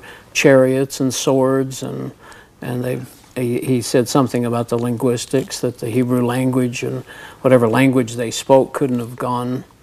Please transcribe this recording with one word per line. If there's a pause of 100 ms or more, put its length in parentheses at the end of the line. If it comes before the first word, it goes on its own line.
(340)
chariots
and
swords,
and, (500)
and
they, (340)
he,
he
said
something
about
the
linguistics,
that
the
Hebrew
language
and (360)
whatever
language
they
spoke
couldn't
have
gone (180)